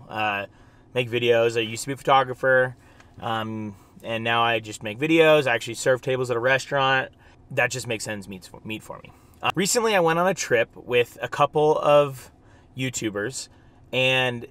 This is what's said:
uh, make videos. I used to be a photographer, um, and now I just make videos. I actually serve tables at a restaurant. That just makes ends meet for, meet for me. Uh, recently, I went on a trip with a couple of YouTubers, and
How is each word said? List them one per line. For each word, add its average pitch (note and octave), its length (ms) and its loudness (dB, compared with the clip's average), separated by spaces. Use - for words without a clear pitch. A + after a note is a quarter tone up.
uh, G#2 380 -4
make B2+ 140 -2
videos. A#2 480 2
I A#2 40 -2
used A2+ 240 -6
to - 20 -14
be C#3 60 -6
a C3+ 40 -10
photographer, B2+ 800 2
um, A2 560 -8
and A2+ 220 -6
now A#2 180 2
I A#2 160 2
just A2+ 240 -14
make A2 160 -10
videos. D#3 480 4
I A#2+ 80 2
actually A#2 200 -4
serve C3 280 0
tables B2+ 260 -2
at B2 80 0
a A2+ 40 -4
restaurant. C3 720 0
That B2 180 0
just B2 160 -8
makes A2+ 220 -6
ends G2+ 200 -8
meet F#2+ 180 -16
for, - 180 -20
meet G#2+ 180 -10
for - 160 -16
me. - 140 -20
Uh, A#2+ 140 -2
recently, A3 400 0
I F#3+ 60 4
went E3 180 2
on F3+ 80 2
a F#3+ 80 2
trip - 400 0
with A#2+ 480 -2
a B2 60 -4
couple D3+ 500 2
of D3 540 2
YouTubers, B2 720 -6
and B2+ 580 0